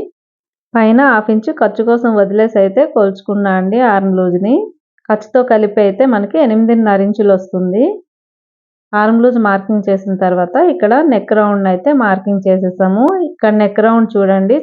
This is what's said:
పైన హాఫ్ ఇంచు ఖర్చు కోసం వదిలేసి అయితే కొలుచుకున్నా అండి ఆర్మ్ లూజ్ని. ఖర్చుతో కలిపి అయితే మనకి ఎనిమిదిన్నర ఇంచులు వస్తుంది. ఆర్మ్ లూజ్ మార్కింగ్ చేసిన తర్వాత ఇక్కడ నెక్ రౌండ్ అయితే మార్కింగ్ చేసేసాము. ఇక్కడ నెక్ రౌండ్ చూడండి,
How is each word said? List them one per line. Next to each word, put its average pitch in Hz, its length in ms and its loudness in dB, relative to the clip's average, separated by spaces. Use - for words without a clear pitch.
పైన 226 320 2
హాఫ్ 220 260 0
ఇంచు 220 260 -2
ఖర్చు 220 260 -2
కోసం 240 320 0
వదిలేసి 214 440 0
అయితే 196 220 2
కొలుచుకున్నా 202 640 -2
అండి 190 280 -2
ఆర్మ్ 196 300 0
లూజ్ని. 185 400 0
ఖర్చుతో 214 340 -2
కలిపి 214 380 0
అయితే 196 240 0
మనకి 214 340 -2
ఎనిమిదిన్నర 226 640 2
ఇంచులు 202 320 0
వస్తుంది. 185 500 -2
ఆర్మ్ 214 280 2
లూజ్ 240 200 2
మార్కింగ్ 202 460 -2
చేసిన 196 300 -2
తర్వాత 180 380 -2
ఇక్కడ 214 240 0
నెక్ 254 280 0
రౌండ్ 208 340 0
అయితే 185 280 -2
మార్కింగ్ 196 500 -2
చేసేసాము. 185 600 0
ఇక్కడ 220 300 -2
నెక్ 208 280 0
రౌండ్ 226 280 2
చూడండి, 196 520 0